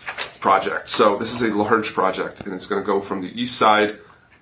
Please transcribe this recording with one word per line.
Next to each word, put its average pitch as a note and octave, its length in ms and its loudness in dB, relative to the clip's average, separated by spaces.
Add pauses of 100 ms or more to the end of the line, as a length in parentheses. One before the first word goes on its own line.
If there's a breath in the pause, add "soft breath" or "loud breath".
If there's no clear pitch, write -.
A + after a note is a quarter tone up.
(400 loud breath)
Project. F#2 480 0
So G#2 280 4
this A#2 160 -6
is A#2+ 100 -6
a A2 120 0
large G#2+ 400 2
project, F#2 460 -2
and G2+ 120 -10
it's F#2 140 -8
gonna G2 160 -2
go G2 180 0
from F#2+ 200 -6
the F#2 200 -10
east B2 160 -4
side G#2+ 400 4 (460 loud breath)